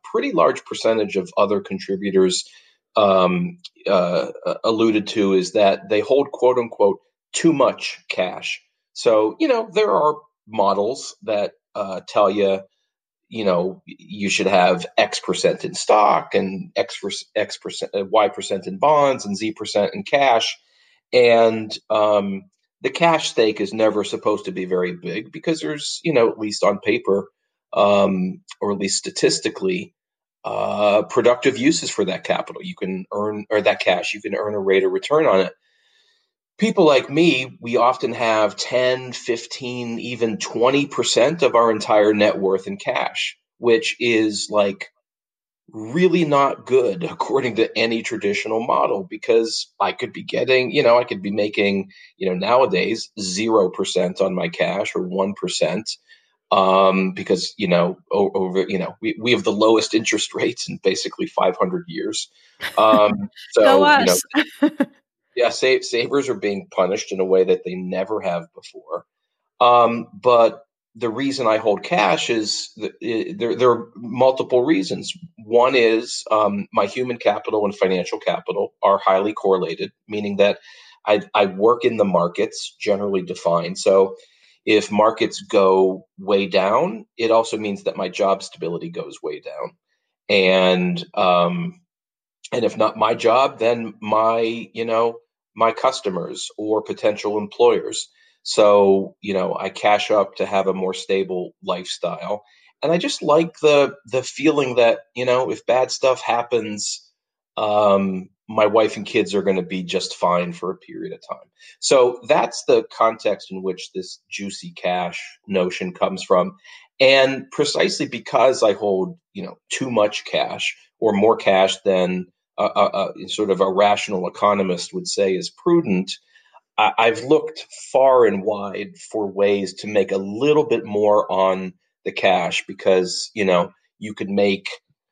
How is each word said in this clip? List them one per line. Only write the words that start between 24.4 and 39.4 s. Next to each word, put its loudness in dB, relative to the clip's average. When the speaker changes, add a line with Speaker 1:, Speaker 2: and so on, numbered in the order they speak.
Speaker 1:
to -8
be -6
very -2
big -10
because -6
there's, -8
you -2
know, 4
at -8
least -6
on 2
paper, -2
um, 2
or -4
at -4
least -4
statistically, -4
uh, 0
productive 2
uses 0
for -2
that -6
capital. -6
You -10
can -6
earn, -6
or 2
that 2
cash, -2
you -12
can -8
earn -4
a -4
rate 2
of 0
return 0
on 4
it. -2
People 2
like 4
me, 0
we -4
often 0
have 0
ten, -2
fifteen, -8